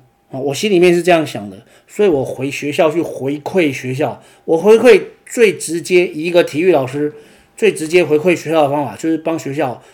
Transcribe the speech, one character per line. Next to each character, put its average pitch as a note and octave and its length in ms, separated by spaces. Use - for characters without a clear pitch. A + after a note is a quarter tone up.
啊， C3+ 80
我 C3+ 160
心 G3+ 160
里 F#3+ 80
面 F3 160
是 F3 80
这 F3 80
样 E3 160
想 G#2 240
的， F#2+ 160
所 - 180
以 - 20
我 C#3 160
回 B2 240
学 C#3+ 220
校 D#3+ 220
去 E3 100
回 C#3+ 380
馈 E3 320
学 B2+ 200
校。 C3 300
我 E3 120
回 G3+ 220
馈 A3 220
最 G#3 300
直 D#3+ 260
接， F3 240
以 D#3 180
一 F3 60
个 F3 120
体 D3 180
育 F#3 120
老 C#3 120
师 D3 280
最 G3+ 160
直 D#3 140
接 E3+ 160
回 D3+ 160
馈 F3+ 160
学 D3 160
校 D#3+ 140
的 C3+ 60
方 C#3+ 140
法， G#2+ 120
就 - 120
是 D#3+ 80
帮 D#3+ 220
学 C#3+ 160
校 C#3 260